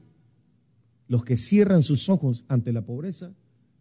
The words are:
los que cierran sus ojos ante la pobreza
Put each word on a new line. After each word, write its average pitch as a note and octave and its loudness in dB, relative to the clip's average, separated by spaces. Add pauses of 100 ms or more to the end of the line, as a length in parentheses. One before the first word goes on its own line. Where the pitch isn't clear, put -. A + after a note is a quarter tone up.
(1080)
los A#2+ -2
que B2+ -2
cierran G3 4
sus C3+ 0
ojos C#3+ 0
ante A#2+ -2
la A2+ -4
pobreza F3 -12 (460)